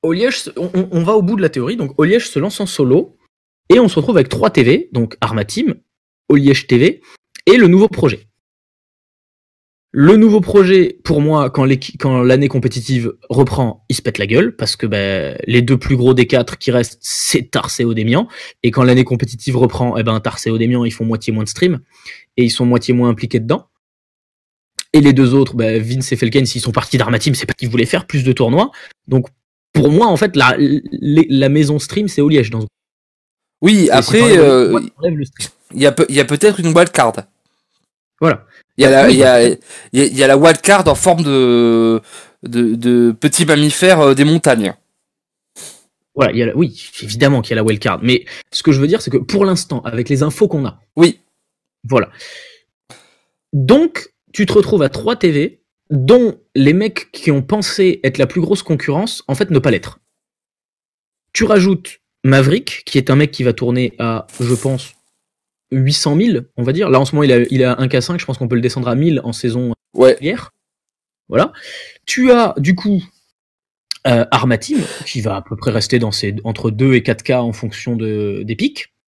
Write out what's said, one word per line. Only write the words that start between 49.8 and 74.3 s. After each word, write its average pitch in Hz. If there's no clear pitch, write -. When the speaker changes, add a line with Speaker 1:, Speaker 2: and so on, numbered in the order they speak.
Speaker 1:
avec 117
les 139
infos 156
qu'on 143
a. -
Speaker 2:
Oui. 165
Speaker 1:
Voilà. 117
Donc, 226
tu 208
te -
retrouves 196
à 135
trois -
T 175
V, 147
dont 196
les 139
mecs 202
qui -
ont 139
pensé 196
être 131
la 131
plus 180
grosse 190
concurrence, 160
en 139
fait, 190
ne 147
pas 143
l'être. -
Tu 220
rajoutes 196
Maverick, 135
qui -
est 135
un 139
mec 147
qui -
va 123
tourner 123
à, 113
je 123
pense, 131
huit 135
cent 147
mille, 180
on 120
va 127
dire. 185
Là, 131
en 139
ce 135
moment, 147
il 131
a, 120
il 135
a 123
un 131
K 127
cinq, 175
je -
pense 135
qu'on 123
peut 120
le 117
descendre 127
à 117
mille 147
en 117
saison 120
Speaker 2:
Ouais. 127
Speaker 1:
régulière. 185
Voilà. 175
Tu 254
as, 233
du 165
coup, 190
euh, 120